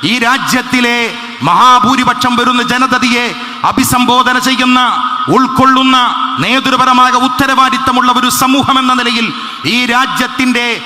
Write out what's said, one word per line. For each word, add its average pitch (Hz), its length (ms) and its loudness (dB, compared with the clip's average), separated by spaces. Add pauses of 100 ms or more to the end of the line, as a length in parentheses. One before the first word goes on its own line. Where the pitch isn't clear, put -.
(100)
ഈ - 20 0 (120)
രാജ്യത്തിലെ 247 720 0 (480)
മഹാഭൂരിപക്ഷം 247 920 2
വരുന്ന 247 240 0 (100)
ജനതയെ 247 520 0 (460)
അഭിസംബോധന 247 640 2 (100)
ചെയ്യുന്ന, 254 340 2 (560)
ഉൾക്കൊള്ളുന്ന, 254 600 2 (480)
നേതൃപരമായ 254 680 2 (160)
ഉത്തരവാദിത്തമുള്ള 254 840 0 (100)
ഒരു 247 80 0 (140)
സമൂഹം 262 400 2
എന്ന 254 180 0
നിലയിൽ 233 260 -2 (480)
ഈ 247 40 0 (160)
രാജ്യത്തിന്റെ 247 720 -2 (200)